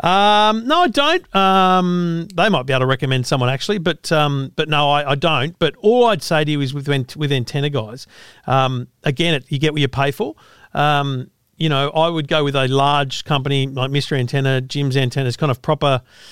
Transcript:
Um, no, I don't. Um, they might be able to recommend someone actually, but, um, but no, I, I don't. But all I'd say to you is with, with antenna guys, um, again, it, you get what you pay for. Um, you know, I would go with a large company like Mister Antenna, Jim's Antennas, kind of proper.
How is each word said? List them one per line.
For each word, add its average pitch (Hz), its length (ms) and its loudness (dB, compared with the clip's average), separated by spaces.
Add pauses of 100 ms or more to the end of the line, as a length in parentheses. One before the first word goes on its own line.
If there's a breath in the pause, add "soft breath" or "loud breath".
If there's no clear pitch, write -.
Um, 208 680 2
no, 320 160 2
I 359 60 4
don't. 294 460 -2
Um, 185 1000 2
they 180 140 2
might 143 180 0
be 135 60 -2
able 131 80 2
to 131 60 0
recommend 131 400 0
someone 127 220 0
actually, 170 300 -2
but, 165 340 -4
um, 143 420 0
but 156 140 -4
no, 147 220 2
I, 143 220 0
I - 40 0
don't. 151 420 -2
But 156 200 0
all 240 280 4
I'd 208 160 0
say 156 220 0
to 147 60 -2
you 147 100 0
is 135 120 -2
with, 139 160 -8 (280)
with 143 160 -2
antenna 143 380 -2
guys, 117 360 -8 (400 loud breath)
um, 131 400 0 (160)
again, 160 320 0
it, 131 140 -4
you 143 100 -4
get 151 140 0
what 151 80 -2
you 139 80 2
pay 139 240 -2
for. 277 220 -6 (380 soft breath)
Um, 143 580 -2 (260)
you 160 120 0
know, 143 220 0
I 160 180 0
would 156 200 -4
go 156 160 2
with 139 100 -2
a 131 140 0
large 139 560 0
company 139 420 0
like 135 240 -4
Mister 139 240 -2
Antenna, 135 460 0
Jim's 135 360 -2
Antennas, 131 400 -2
kind 151 140 -2
of 120 120 -4
proper. 143 400 0 (300 loud breath)